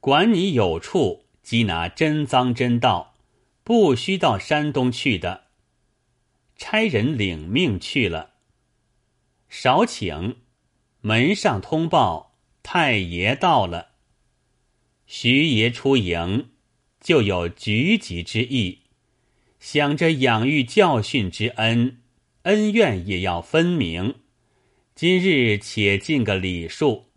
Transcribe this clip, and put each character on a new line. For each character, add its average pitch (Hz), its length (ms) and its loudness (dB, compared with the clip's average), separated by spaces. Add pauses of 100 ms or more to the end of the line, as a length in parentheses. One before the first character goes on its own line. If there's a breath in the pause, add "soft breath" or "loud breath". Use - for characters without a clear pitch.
管 165 320 2
你 185 220 0
有 87 260 0
处， - 460 -2 (160)
即 117 220 0
拿 85 240 -2
真 151 380 -2
赃 127 280 0
真 120 260 0
盗， 104 340 0 (480)
不 208 320 4
须 190 220 -2
到 131 220 2
山 151 340 -2
东 127 180 0
去 117 280 -2
的。” 90 260 -8 (1120)
差 220 300 -2
人 139 300 0
领 85 320 -4
命 120 300 0
去 113 300 -2
了。 80 240 -8 (1160)
少 151 380 2
请， 90 500 -8 (680)
门 120 320 2
上 143 260 -2
通 160 280 -2
报， 127 500 0 (240)
太 147 340 0
爷 90 380 -2
到 143 320 2
了。 87 260 -10 (1120)
徐 135 420 2
爷 117 220 2
出 135 260 0
营， 92 520 -2 (520)
就 156 220 2
有 90 260 -2
局 123 500 -2
急 87 240 -8
之 110 200 -6
意， 123 380 -4 (760)
想 147 360 -2
着 165 180 2
养 123 360 2
育 147 160 0
教 147 380 2
训 98 280 -2
之 107 180 -4
恩， 117 520 0 (420)
恩 208 300 2
怨 131 340 0
也 95 140 -4
要 87 200 -2
分 165 260 0
明。 101 480 -2 (840)
今 180 180 4
日 139 380 2
且 101 400 0
尽 135 260 0
个 101 140 0
礼 90 320 -4
数。 147 380 -2 (100)